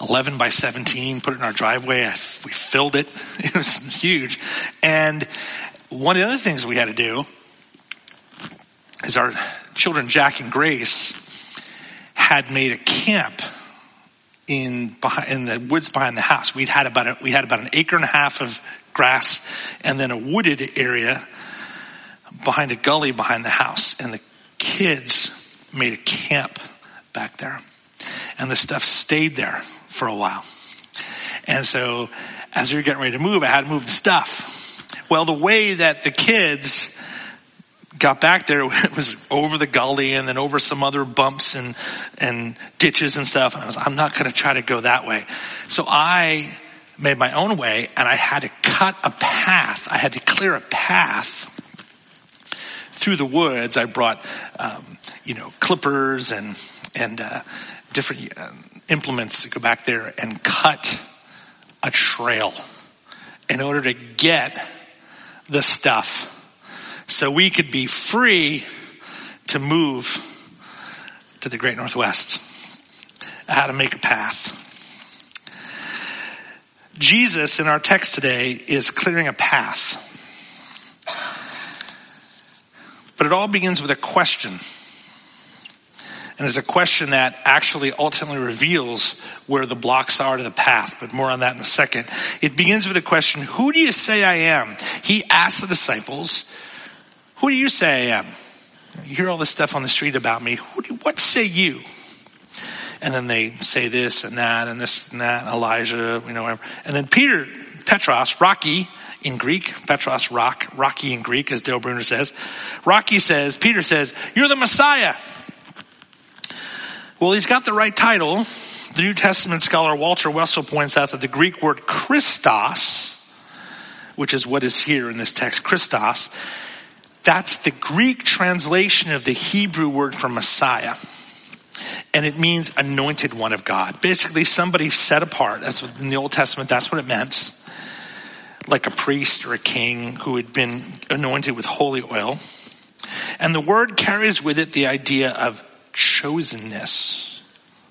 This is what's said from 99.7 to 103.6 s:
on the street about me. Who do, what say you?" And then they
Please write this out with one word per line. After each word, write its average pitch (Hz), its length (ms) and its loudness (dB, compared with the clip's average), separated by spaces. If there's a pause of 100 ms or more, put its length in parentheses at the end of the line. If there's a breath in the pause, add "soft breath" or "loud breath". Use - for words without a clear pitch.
on 139 80 -2
the 127 60 -4
street 143 260 0
about 117 260 0
me. 120 140 -2
Who - 280 -8
do, - 200 -10
what 302 160 0
say - 240 2
you?" 175 380 0 (1200 loud breath)
And 139 100 -2
then 127 140 -2
they 113 340 0